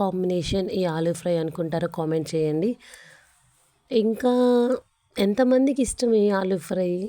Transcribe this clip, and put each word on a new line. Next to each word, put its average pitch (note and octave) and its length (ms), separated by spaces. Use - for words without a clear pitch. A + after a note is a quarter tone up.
కాంబినేషన్ F#3 680
ఈ - 20
ఆలూ E3 240
ఫ్రై F3 140
అనుకుంటారో E3 440
కామెంట్ D#3+ 360
చేయండి. D#3 360
ఇంకా A3+ 440
ఎంతమందికి B3+ 720
ఇష్టం A#3 240
ఈ - 20
ఆలూ F#3+ 180
ఫ్రై F3+ 220